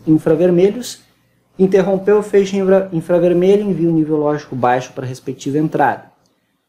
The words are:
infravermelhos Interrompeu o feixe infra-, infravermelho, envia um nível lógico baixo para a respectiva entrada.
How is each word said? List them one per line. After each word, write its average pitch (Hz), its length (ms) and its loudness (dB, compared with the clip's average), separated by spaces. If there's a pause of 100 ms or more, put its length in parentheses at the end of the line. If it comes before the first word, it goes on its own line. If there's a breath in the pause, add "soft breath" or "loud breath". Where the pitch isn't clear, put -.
infravermelhos 175 960 0 (560)
Interrompeu 190 600 2
o 202 40 0
feixe 202 340 0
infra-, 190 360 2
infravermelho, 180 760 2
envia 170 200 -2
um 165 60 0
nível 156 220 0
lógico 147 400 -4
baixo 123 360 -2
para 131 120 -10
a 123 40 -10
respectiva 135 500 -8
entrada. 151 540 -2 (560)